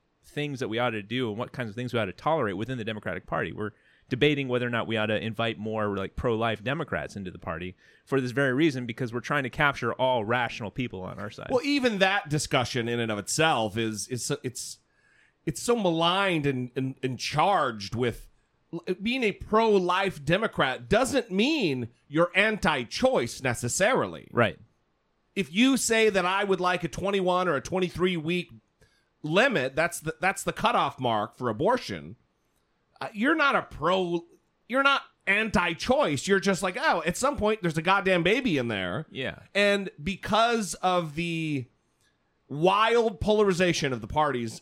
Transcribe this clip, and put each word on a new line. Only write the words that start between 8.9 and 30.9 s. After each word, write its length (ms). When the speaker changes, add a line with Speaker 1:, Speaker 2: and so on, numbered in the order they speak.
Speaker 1:
we're 80
trying 220
to 60
capture 440
all 320
rational 440
people 320
on 160
our 140
side. 180
Speaker 2:
Well, 140
even 360
that 300
discussion 600
in 100
and 100
of 80
itself 600
is, 320
is 160
so, 180
it's, 360
it's 160
so 160
maligned 680
and, 300
and, 260
and 160
charged 800
with 320
l-, 80
being 220
a 80
pro-life 960
Democrat 640
doesn't 420
mean 560
you're 260
anti-choice 1080
necessarily. 920
Speaker 1:
Right. 260
Speaker 2:
If 180
you 240
say 320
that 160
I 180
would 160
like 240
a 60
twenty-one 580
or 80
a 60
twenty-three 560
week 340
limit, 540
that's 240
the, 180
that's 240
the 80
cutoff 480